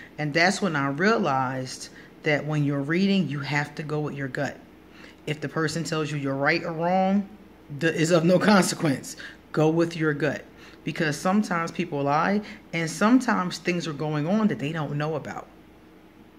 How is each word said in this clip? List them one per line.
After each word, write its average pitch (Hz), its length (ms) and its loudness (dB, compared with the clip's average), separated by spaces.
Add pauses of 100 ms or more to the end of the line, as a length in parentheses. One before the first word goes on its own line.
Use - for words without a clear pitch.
(180)
And 147 160 -4
that's 175 280 2
when 175 140 0
I 139 120 0
realized 139 1000 0 (340)
that 143 220 2
when 151 180 0
you're 143 180 0
reading, 180 480 2
you 143 120 -4
have 147 340 -2
to 165 80 -8
go 151 160 -2
with 147 160 -6
your 139 120 -6
gut. 135 300 -6 (680)
If 147 140 -6
the 143 80 -6
person 160 340 -2
tells 156 280 -4
you 151 60 -4
you're 135 160 -4
right 151 300 2
or 175 80 -6
wrong, 190 580 2 (500)
that 160 140 0
is 160 160 0
of 170 140 4
no 180 160 6
consequence. 180 760 2 (360)
Go 156 180 4
with 170 260 0
your 156 180 0
gut. 139 300 -2 (400)
Because 156 340 -2
sometimes 185 540 0
people 165 300 -4
lie, 165 400 2 (320)
and 165 160 -2
sometimes 208 680 2
things 175 260 -2
are 160 80 -6
going 151 320 -2
on 214 220 2
that 143 120 0
they 143 120 -4
don't 147 260 -4
know 151 180 -2
about. - 320 -10 (920)